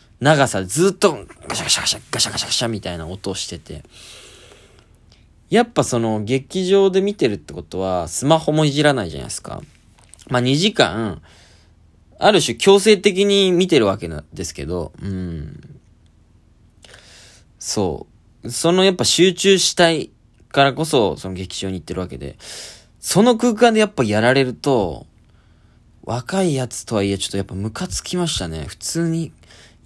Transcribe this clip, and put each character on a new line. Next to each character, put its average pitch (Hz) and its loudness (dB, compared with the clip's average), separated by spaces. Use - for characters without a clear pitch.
長 139 4
さ、 95 -4
ず 151 0
っ 185 2
と 143 -2
ガ - -10
シ - -6
ャ - -10
ガ - -4
シ - 0
ャ - -6
ガ - -8
シ - -2
ャ、 - -16
ガ - -4
シ - -2
ャ 101 -12
ガ - -8
シ - -6
ャ - -10
ガ - -8
シ - -2
ャ - -4
み 107 -6
た 90 -8
い 87 -8
な 80 -10
音 95 -10
を 92 -6
し - -10
て 87 -12
て。 76 -18
や 226 4
っ 233 -8
ぱ 151 0
そ 120 -2
の、 110 -2
劇 135 -2
場 196 4
で 185 0
見 202 0
て 160 0
る 104 0
っ - -6
て - -16
こ 90 -10
と - -8
は、 92 -2
ス - -6
マ 160 6
ホ 156 -2
も 151 2
い 143 2
じ 143 0
ら 147 4
な 120 -4
い 82 -8
じ 73 -10
ゃ 69 -10
な 60 -12
い - -14
で - -14
す - -12
か。 - -12
ま 123 0
あ、 - 2
二 131 2
時 202 0
間、 104 -2
あ 190 4
る 185 4
種 - -4
強 196 6
制 202 4
的 196 2
に 196 4
見 180 2
て 170 4
る 110 4
わ 98 0
け 90 -8
な 78 -8
ん 73 -12
で 92 -10
す - -10
け 69 -10
ど、 85 -6
う 92 -8
ん。 87 -10
そ - -4
う。 - -10
そ 165 0
の 185 4
や 196 4
っ 185 0
ぱ 135 -2
集 180 4
中 196 4
し - 0
た 170 4
い 156 -4
か 139 4
ら 135 2
こ 147 -2
そ、 110 2
そ - -12
の 95 -8
劇 90 -10
場 98 -6
に 95 -6
行 76 -12
っ - -20
て 80 -10
る 92 -4
わ 90 -6
け 65 -14
で、 69 -14
そ 190 4
の 233 4
空 233 2
間 233 6
で 214 2
や 214 4
っ 202 -8
ぱ 127 0
や 107 2
ら 120 4
れ 135 4
る 127 -2
と、 104 -2
若 123 -4
い 170 0
や 127 -2
つ - -12
と 117 -6
は 101 2
い 98 0
え 98 0
ち - -6
ょ - -
っ - -14
と 98 -6
や 95 -2
っ - -12
ぱ - -12
ム 101 -6
カ 180 -8
つ - -8
き - -4
ま 175 0
し 156 -4
た 90 -6
ね。 80 -8
普 - -14
通 165 -4
に、 165 -4